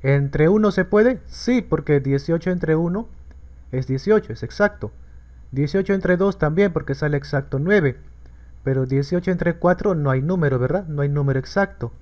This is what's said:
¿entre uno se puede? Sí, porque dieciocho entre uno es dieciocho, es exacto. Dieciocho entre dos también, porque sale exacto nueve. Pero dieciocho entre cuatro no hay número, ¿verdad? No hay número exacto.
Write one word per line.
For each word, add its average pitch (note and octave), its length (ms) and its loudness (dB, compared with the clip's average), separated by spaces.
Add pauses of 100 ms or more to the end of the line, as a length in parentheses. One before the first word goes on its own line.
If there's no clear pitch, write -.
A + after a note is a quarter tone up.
¿entre C#3 460 2
uno G#3 240 4
se F#3 120 0
puede? G#3+ 420 4
Sí, - 360 -2
porque D3 380 0
dieciocho C#3 500 0
entre E3+ 240 0
uno F3 340 -2 (640)
es B2+ 160 -4
dieciocho, G3 460 0
es - 100 -10
exacto. G3+ 480 -2 (640)
Dieciocho F#3 420 0
entre F3+ 220 2
dos G3 220 0
también, E3 340 2
porque C#3+ 220 -4
sale D3 220 -2
exacto C#3 420 -4
nueve. D#3 380 2 (680)
Pero C3 200 0
dieciocho C#3+ 460 -2
entre F3 240 0
cuatro F3+ 400 2
no C#3+ 160 0
hay C3 120 0
número, D3+ 360 0
¿verdad? D#3+ 300 0
No C#3+ 140 -4
hay C#3+ 60 0
número C#3 300 0
exacto. G3 640 -4